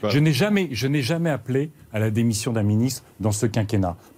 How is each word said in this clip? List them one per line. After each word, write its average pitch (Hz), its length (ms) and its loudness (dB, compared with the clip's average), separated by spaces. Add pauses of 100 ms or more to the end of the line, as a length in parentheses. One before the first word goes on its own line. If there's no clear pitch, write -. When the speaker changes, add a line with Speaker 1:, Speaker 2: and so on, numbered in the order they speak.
Speaker 1:
Bah. 107 100 -2
Speaker 2:
Je 139 60 2
n'ai 156 140 4
jamais, 196 400 2
je 117 160 -4
n'ai 143 140 0
jamais 165 280 -2
appelé 139 400 -2 (220)
à 110 80 -4
la 110 100 2
démission 113 420 0
d'un 113 120 0
ministre 110 400 0 (160)
dans 104 120 0
ce 107 140 0
quinquennat, 104 500 0 (220)